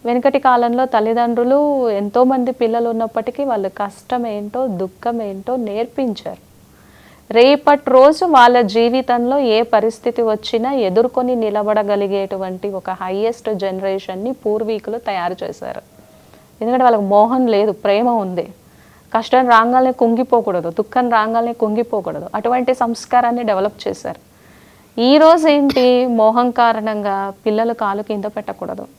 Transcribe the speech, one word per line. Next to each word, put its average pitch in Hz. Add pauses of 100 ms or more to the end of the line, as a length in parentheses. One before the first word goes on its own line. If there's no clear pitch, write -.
వెనుకటి 247
కాలంలో 247
తల్లిదండ్రులు 240
ఎంతోమంది 240
పిల్లలు 233
ఉన్నప్పటికీ 226
వాళ్ళు 214
కష్టం 233
ఏంటో, 208
దుఃఖం 202
ఏంటో 202
నేర్పించారు. 220 (800)
రేపటి 285
రోజు 277
వాళ్ళ 247
జీవితంలో 240
ఏ 226
పరిస్థితి 226
వచ్చినా 226
ఎదుర్కొని 247
నిలబడగలిగేటువంటి 202
ఒక 190
హైయెస్ట్ 202
జనరేషన్ని 190
పూర్వీకులు 220
తయారు 185
చేశారు. - (800)
ఎందుకంటే 247
వాళ్ళకి 226
మోహం 226
లేదు, 208
ప్రేమ 202
ఉంది. 190 (640)
కష్టం 247
రాగానే 247
కుంగిపోకూడదు, 226
దుఃఖం 226
రాగానే 226
కుంగిపోకూడదు, 208
అటువంటి 247
సంస్కారాన్ని 240
డెవలప్ 208
చేశారు. 185 (840)
ఈరోజు 311
ఏంటి, 262
మోహం 233
కారణంగా 208 (120)
పిల్లలు 226
కాలు 208
కింద 208
పెట్టకూడదు. 202 (120)